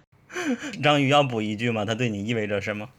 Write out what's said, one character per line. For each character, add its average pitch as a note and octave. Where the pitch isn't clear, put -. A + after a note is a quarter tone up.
章 D3
鱼 C3+
要 C#3+
补 A#2+
一 G#2+
句 A#2
吗？ G#2+
它 A2+
对 A#2+
你 G2+
意 A#2
味 A2
着 G2+
什 G#2
么？ G#2